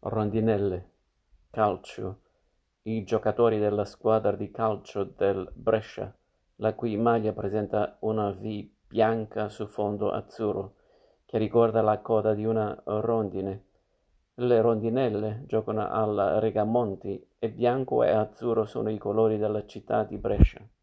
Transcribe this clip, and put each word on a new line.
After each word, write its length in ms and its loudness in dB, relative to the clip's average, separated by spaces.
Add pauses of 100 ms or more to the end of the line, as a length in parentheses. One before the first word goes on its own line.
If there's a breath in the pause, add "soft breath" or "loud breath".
Rondinelle, 880 0 (580)
calcio. 720 -4 (600)
I 200 -4
giocatori 560 2
della 240 2
squadra 480 0
di 180 -6
calcio 540 -4
del 500 -2
Brescia, 640 -2 (400)
la 180 0
cui 220 -4
maglia 380 2
presenta 680 -2
una 320 0
V 340 -8 (220)
bianca 600 0
su 180 -10
fondo 420 -2
azzurro, 680 -4 (500 soft breath)
che 120 -4
ricorda 440 4
la 180 2
coda 340 2
di 120 -2
una 400 -2
rondine. 800 -2 (680)
Le 260 4
rondinelle 840 0
giocano 440 -2
alla 500 2
Regamonti 1000 -2
e 120 -2
bianco 520 0
e 100 4
azzurro 520 0
sono 260 -4
i 80 -4
colori 400 2
della 280 -2
città 400 -4
di 120 -10
Brescia. 480 4 (180)